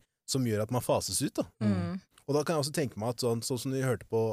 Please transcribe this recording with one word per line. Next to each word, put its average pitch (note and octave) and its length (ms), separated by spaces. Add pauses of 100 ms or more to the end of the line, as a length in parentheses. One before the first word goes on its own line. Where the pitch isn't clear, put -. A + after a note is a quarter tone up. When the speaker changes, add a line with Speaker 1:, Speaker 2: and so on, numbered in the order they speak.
(280)
Speaker 1:
som C3+ 160
gjør G#2+ 220
at - 40
man B2 140
fases G#2 380
ut, D3+ 180
da. - 40 (200)
Speaker 2:
Mm. F#3 360 (280)
Speaker 1:
Og C#3 80
da D3+ 80
kan E3+ 140
jeg C#3 80
også D3+ 100
tenke B2+ 240
meg A#2+ 140
at - 100
sånn, A#2 160
sånn B2+ 220
som C3+ 100
vi C3+ 80
hørte B2+ 320
på, A2+ 60 (140)